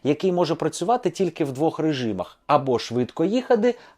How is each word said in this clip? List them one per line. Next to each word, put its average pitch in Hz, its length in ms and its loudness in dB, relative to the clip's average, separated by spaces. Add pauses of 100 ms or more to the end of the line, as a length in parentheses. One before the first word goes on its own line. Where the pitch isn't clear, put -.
який 151 280 0
може 170 240 2
працювати 180 540 -2
тільки 165 360 -2
в 135 60 -4
двох 151 280 -2
режимах: 127 680 -2
або 135 320 2
швидко 120 460 -2
їхати, 233 500 2 (220)